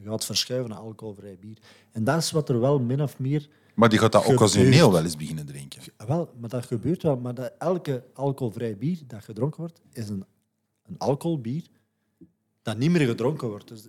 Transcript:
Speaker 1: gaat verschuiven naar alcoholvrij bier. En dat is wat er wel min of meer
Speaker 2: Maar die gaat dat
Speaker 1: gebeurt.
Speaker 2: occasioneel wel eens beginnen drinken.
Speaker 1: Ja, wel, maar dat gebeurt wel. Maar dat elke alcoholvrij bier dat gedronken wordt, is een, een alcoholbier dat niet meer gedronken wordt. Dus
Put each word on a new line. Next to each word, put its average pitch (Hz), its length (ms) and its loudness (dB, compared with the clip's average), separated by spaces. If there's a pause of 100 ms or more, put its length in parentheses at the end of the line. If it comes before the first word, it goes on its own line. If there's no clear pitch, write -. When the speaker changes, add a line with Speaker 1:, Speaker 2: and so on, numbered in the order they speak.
Speaker 1:
gaat 110 200 -6
verschuiven 120 460 -4
naar 101 80 -14
alcoholvrij 101 640 -16
bier. 110 180 -20 (340)
En 110 120 -4
dat 151 180 0
is - 80 -4
wat 156 180 -2
er 120 120 2
wel 139 180 2
min 131 240 -2
of - 160 -6
meer 143 300 -4 (260)
Speaker 2:
Maar 113 140 8
die 110 100 6
gaat 113 140 4
dat 104 100 6
Speaker 1:
gebeurt. 127 180 4
Speaker 2:
occasioneel 127 520 8
wel 82 120 4
eens 82 120 -4
beginnen 76 300 -8
drinken. 69 360 -16 (160)
Speaker 1:
Ja, 110 80 -16
wel, 156 240 -4 (100)
maar 117 80 -12
dat 123 180 -8
gebeurt 123 360 -4
wel. 143 140 0
Maar 123 180 -8
dat 123 240 -10
elke 156 460 -4 (100)
alcoholvrij 120 600 -4
bier 160 300 -4
dat 113 180 -16
gedronken 120 360 -6
wordt, 165 200 -12 (120)
is 113 160 -10
een, 98 160 -8 (600)
een - 120 -16
alcoholbier 143 680 -4 (960)
dat 107 160 -6
niet 147 120 0
meer 156 160 4
gedronken 120 420 -2
wordt. 101 200 -12
Dus 110 200 -20